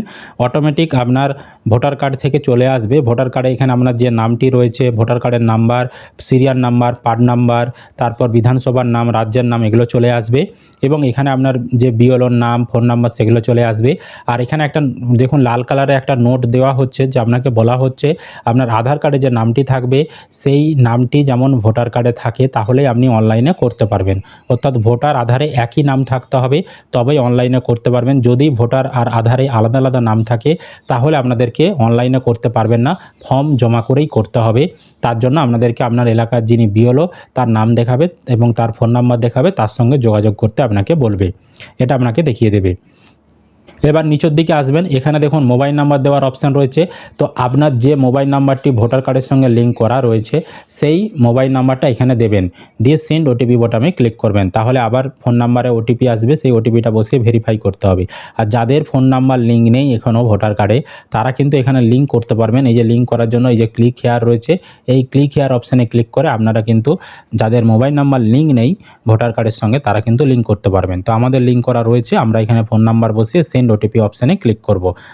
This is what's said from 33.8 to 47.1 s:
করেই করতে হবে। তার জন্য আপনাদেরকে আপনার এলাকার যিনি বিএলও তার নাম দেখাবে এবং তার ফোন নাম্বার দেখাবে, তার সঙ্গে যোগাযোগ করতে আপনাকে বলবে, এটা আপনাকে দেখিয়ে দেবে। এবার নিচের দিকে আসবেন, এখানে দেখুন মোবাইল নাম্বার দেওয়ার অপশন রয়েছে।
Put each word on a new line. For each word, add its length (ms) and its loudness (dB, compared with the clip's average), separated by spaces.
করেই 280 0
করতে 300 -2
হবে। 180 2
তার 200 -2
জন্য 220 2
আপনাদেরকে 440 0
আপনার 260 0
এলাকার 340 0
যিনি 160 2
বিএলও 300 2
তার 120 -2
নাম 100 0
দেখাবে 260 0
এবং 120 2
তার 200 0
ফোন 200 0
নাম্বার 280 2
দেখাবে, 240 0
তার 180 -2
সঙ্গে 280 2
যোগাযোগ 360 2
করতে 260 -2
আপনাকে 260 0
বলবে, 240 0
এটা 160 0
আপনাকে 220 -2
দেখিয়ে 260 0
দেবে। 180 0
এবার 220 2
নিচের 280 0
দিকে 220 0
আসবেন, 220 0
এখানে 280 0
দেখুন 160 0
মোবাইল 280 0
নাম্বার 260 2
দেওয়ার 240 2
অপশন 300 -2
রয়েছে। 220 0